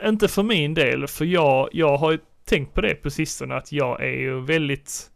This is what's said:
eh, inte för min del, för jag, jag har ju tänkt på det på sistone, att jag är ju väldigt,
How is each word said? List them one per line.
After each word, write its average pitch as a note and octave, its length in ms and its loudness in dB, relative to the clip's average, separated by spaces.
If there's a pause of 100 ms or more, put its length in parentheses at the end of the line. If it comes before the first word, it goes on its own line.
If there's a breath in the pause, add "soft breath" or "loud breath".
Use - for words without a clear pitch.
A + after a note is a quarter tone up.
eh, G#3 60 0
inte G#3+ 180 2
för G3 160 0
min E3 300 0
del, C3+ 340 2
för - 180 -4
jag, D3 460 4
jag D3 260 4
har D#3 140 2
ju D#3 80 0 (260)
tänkt D3 280 0
på F#3 80 0
det G3+ 140 0
på - 140 -6
sistone, C3+ 460 -6
att - 160 -10
jag C3+ 320 -2
är C3 160 -4
ju C3 220 -4
väldigt, C#3 760 -4